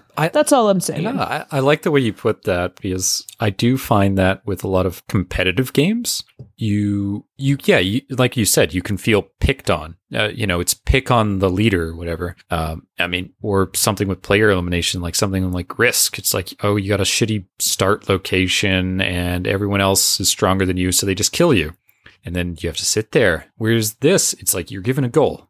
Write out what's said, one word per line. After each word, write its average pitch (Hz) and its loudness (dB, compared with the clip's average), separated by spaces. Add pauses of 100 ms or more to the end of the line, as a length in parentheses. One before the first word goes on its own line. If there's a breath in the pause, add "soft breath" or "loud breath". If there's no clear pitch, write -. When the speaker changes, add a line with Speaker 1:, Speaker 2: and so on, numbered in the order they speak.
(160)
Speaker 1:
I, 156 2
Speaker 2:
That's 294 2
all 240 6
I'm 196 4
saying. 156 -4
Speaker 1:
no, 214 -2
I, 147 -4
I 139 0
like 143 4
the 170 0
way 143 4
you 113 2
put - -2
that 90 -2
because 92 -4 (140)
I 107 0
do 120 2
find 98 2
that 95 0
with 95 -6
a 98 -4
lot 92 2
of - -8
competitive 92 -2
games, 214 0 (340)
you, 101 -2 (120)
you, 139 0
yeah, 180 4
you, 98 0
like 123 0
you 113 2
said, 98 2
you 92 -2
can 101 -4
feel 104 2 (180)
picked - 0
on. 80 -4 (180)
Uh, 110 -2
you 104 -6
know, 87 0
it's - -2
pick - 0
on 107 2
the 95 2
leader 92 2
or 82 -10
whatever. 85 -8 (140)
Um, 82 -6 (120)
I 90 -2
mean, 87 -6 (100)
or 98 0
something 104 0
with 95 -4
player 104 4
elimination, 87 0
like 85 -6
something 95 0
like 87 -6
Risk. - 0
It's - -4
like, - -6
oh, 104 2
you 98 -2
got 101 0
a 95 0
shitty 107 -2 (120)
start - -2
location 92 0
and 90 -2
everyone 101 0
else 98 2
is 95 -2
stronger 95 2
than 90 0
you, 90 0
so 95 -2
they 95 0
just 101 -2
kill 170 4
you. 80 0 (520 soft breath)
And 87 -8
then 90 -4
you 85 -4
have 80 -8
to - -6
sit - -2
there. 92 2 (100)
Whereas 110 0
this, 170 2
it's - -4
like 90 -6
you're 101 -10
given 131 -2
a 120 -2
goal. 123 0